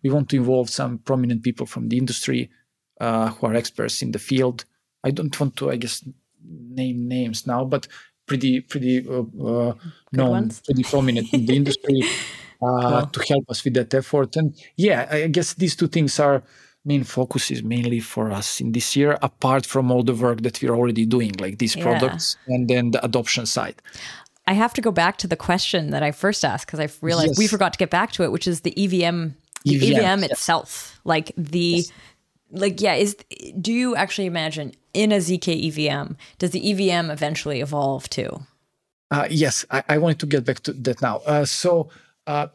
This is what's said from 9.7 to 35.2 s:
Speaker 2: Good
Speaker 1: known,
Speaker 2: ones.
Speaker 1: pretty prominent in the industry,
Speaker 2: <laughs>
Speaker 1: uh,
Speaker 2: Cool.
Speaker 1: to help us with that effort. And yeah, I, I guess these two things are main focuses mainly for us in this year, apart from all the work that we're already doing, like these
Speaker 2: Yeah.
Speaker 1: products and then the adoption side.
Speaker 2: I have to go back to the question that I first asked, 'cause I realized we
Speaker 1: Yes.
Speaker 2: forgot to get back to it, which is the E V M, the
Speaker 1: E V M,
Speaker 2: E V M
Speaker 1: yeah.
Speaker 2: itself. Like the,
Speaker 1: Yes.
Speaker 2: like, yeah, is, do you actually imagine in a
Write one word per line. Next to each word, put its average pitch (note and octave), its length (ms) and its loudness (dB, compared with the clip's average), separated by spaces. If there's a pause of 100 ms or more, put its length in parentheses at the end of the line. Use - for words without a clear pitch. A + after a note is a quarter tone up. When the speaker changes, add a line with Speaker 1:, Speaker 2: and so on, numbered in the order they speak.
Speaker 2:
Good - 100 -12 (300)
Speaker 1:
known, C3 180 2
Speaker 2:
ones. A2+ 340 0
Speaker 1:
pretty B2+ 180 2
prominent B2 520 2
in B2 100 2
the B2+ 100 4
industry, C#3 480 2 (300)
Speaker 2:
<laughs> - 300 -12
Speaker 1:
uh, B2 400 2
Speaker 2:
Cool. C#3+ 60 -2
Speaker 1:
to B2+ 200 -6
help C#3 220 2
us A#2 120 -6
with B2 120 0
that A#2+ 180 2
effort. C3+ 440 0
And D#3 180 2 (220)
yeah, E3+ 340 4
I, D3+ 140 0
I - 20 0
guess E3 260 0
these E3 240 0
two E3 120 2
things D3+ 300 2
are C#3 240 4 (440)
main C#3+ 180 2
focuses B2+ 580 -2
mainly A#2+ 380 -2
for A2 300 -4
us G2+ 320 -4
in A#2 100 -2
this A#2+ 240 -2
year, D3 240 4
apart C3+ 460 0
from B2+ 260 2
all B2 100 4
the A#2+ 120 2
work A#2 260 0
that A#2 220 -4
we're A#2+ 120 0
already A#2 300 2
doing, A2+ 340 2
like G2 200 -6
these A2 180 0
Speaker 2:
Yeah. D#3+ 60 -6
Speaker 1:
products B2+ 640 0
and B2+ 200 0
then A#2+ 260 2
the A#2 120 0
adoption A#2 400 -2
side. - 300 -4 (720)
Speaker 2:
I F#3+ 80 4
have A3 180 2
to - 80 -2
go A3+ 100 0
back F3 280 2
to - 80 -6
the E3+ 100 -2
question F3 540 0
that C#3 120 -2
I D3 80 0
first F#3+ 360 0
asked, B2+ 200 -4
'cause D#3 140 -8
I D3+ 80 -2 (140)
realized D#3+ 340 2
we G#3+ 80 4
Speaker 1:
Yes. G3+ 60 2
Speaker 2:
forgot G3 240 0
to - 40 -10
get F3 120 0
back F#3+ 220 2
to - 100 -2
it, D3 100 2
which - 140 -2
is E3+ 160 0
the - 100 -2 (100)
E G3+ 40 4
V F3+ 180 2
M, E3+ 320 -2 (300)
the C#3+ 80 6
Speaker 1:
E C#3 40 4
V C3 100 4
M, C#3+ 40 6
Speaker 2:
E - 40 6
V - 80 6
M F#3+ 160 4
Speaker 1:
yeah. F3+ 100 0
Speaker 2:
itself. - 760 -4
Like D#3+ 320 0
the, D#3+ 220 -4
Speaker 1:
Yes. E3+ 340 0 (580)
Speaker 2:
like, F#3 300 -2
yeah, G3 140 4
is, G3+ 220 2 (440)
do G#3+ 120 -2
you B3 240 0
actually F#3+ 300 -2
imagine D#3 460 -4 (200)
in G#3+ 180 4
a G3+ 100 4